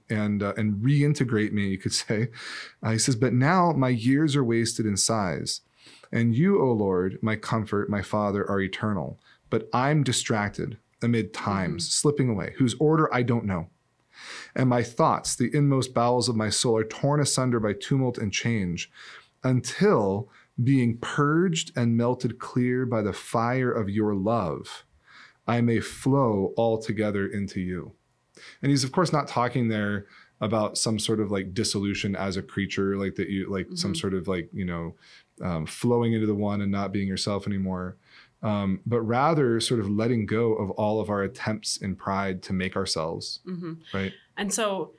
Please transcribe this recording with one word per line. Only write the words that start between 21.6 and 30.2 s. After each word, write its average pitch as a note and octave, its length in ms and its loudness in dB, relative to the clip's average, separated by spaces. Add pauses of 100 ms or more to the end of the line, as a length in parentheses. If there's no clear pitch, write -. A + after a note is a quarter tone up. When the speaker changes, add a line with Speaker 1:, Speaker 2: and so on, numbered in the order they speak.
Speaker 1:
and A#2 180 2
melted A#2 440 0
clear B2 460 0
by A#2 160 0
the A2 120 0
fire B2 580 0
of A2 180 -2
your G#2 260 0
love, F#2+ 680 -2 (640)
I A#2+ 140 4
may A#2 180 4
flow A#2 760 0
altogether G#2+ 720 0
into G2+ 340 -4
you." F2+ 320 -6 (680)
And C#3 80 0
he's, C#3 140 4
of C3 80 -4
course, F3+ 220 2
not - 140 0
talking A#2+ 420 0
there G#2 360 -2 (360)